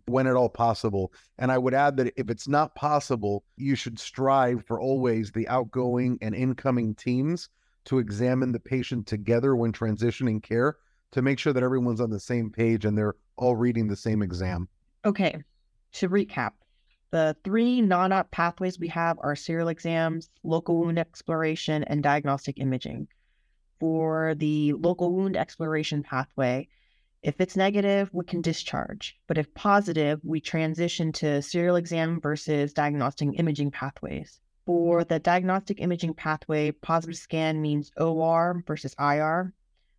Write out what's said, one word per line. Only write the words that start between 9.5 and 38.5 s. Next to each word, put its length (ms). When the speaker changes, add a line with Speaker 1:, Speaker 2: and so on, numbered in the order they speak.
Speaker 1:
when 160
transitioning 720
care 360
to 100
make 160
sure 160
that 80
everyone's 400
on 80
the 100
same 300
page 340
and 140
they're 180
all 180
reading 320
the 80
same 280
exam. 440
Speaker 2:
Okay, 380
to 180
recap, 440
the 320
three 380
non-op 500
pathways 480
we 80
have 340
are 140
serial 320
exams, 640
local 340
wound 200
exploration, 840
and 180
diagnostic 580
imaging. 480
For 560
the 380
local 400
wound 240
exploration 640
pathway, 680
if 180
it's 160
negative, 580
we 120
can 160
discharge. 720
But 100
if 160
positive, 720
we 180
transition 720
to 280
serial 340
exam 440
versus 540
diagnostic 640
imaging 340
pathways. 680
For 380
the 160
diagnostic 600
imaging 360
pathway, 560
positive 460
scan 440
means 360
O 240
R 440